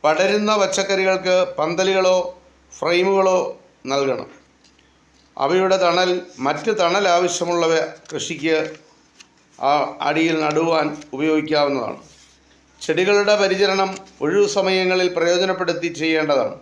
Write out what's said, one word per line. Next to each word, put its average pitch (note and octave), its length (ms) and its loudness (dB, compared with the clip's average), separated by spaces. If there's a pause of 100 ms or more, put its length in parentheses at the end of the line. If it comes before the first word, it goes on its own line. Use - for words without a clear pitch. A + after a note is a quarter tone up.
പടരുന്ന G3 480 2 (100)
പച്ചക്കറികൾക്ക് F#3+ 720 0 (220)
പന്തലുകളോ F#3 600 2 (600)
ഫ്രെയിമുകളോ F#3 640 2 (520)
നൽകണം. C3+ 380 -2 (1080)
അവയുടെ F#3 400 2
തണൽ F3+ 440 2 (180)
മറ്റ് D3+ 400 -2
തണൽ F#3+ 280 2
ആവശ്യമുള്ളവ E3+ 720 0 (360)
കൃഷിക്ക് D#3 540 -2 (920)
ആ C#3 400 0
അടിയിൽ D#3+ 400 0
നടുവാൻ D3+ 560 0 (160)
ഉപയോഗിക്കാവുന്നതാണ്. D3 840 -2 (840)
ചെടികളുടെ G3+ 600 2
പരിചരണം F#3+ 560 0 (240)
ഒഴിവു G3 260 2
സമയങ്ങളിൽ F#3 600 0
പ്രയോജനപ്പെടുത്തി F3 840 0
ചെയ്യേണ്ടതാണ്. D3 680 0